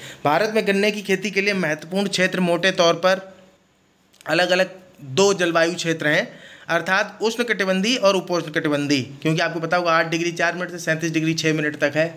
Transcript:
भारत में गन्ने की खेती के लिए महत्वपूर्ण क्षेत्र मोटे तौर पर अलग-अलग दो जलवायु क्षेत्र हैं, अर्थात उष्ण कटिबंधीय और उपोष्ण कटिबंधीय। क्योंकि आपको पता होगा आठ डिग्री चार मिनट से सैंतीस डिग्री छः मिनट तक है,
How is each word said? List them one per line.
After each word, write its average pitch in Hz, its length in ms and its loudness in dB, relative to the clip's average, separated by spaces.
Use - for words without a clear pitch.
भारत 175 300 2
में 214 120 0
गन्ने 196 240 2
की 202 120 -4
खेती 196 280 -2
के 190 100 0
लिए 202 140 0
महत्वपूर्ण 175 540 -2
क्षेत्र 185 320 0
मोटे 175 300 2
तौर 170 240 4
पर 185 400 0
अलग-अलग 180 440 2
दो 190 300 4
जलवायु 170 400 2
क्षेत्र 160 340 -2
हैं, 175 200 2
अर्थात 185 540 -2
उष्ण 226 220 -2
कटिबंधीय 196 520 0
और 196 200 2
उपोष्ण 170 340 -2
कटिबंधीय। 147 520 0
क्योंकि 160 180 0
आपको 165 200 -2
पता 165 160 0
होगा 175 160 2
आठ 165 160 4
डिग्री 170 240 -2
चार 170 220 0
मिनट 180 160 -8
से 175 80 -10
सैंतीस 165 320 -2
डिग्री 160 240 0
छः 160 200 0
मिनट 151 220 -2
तक 143 200 0
है, 165 200 0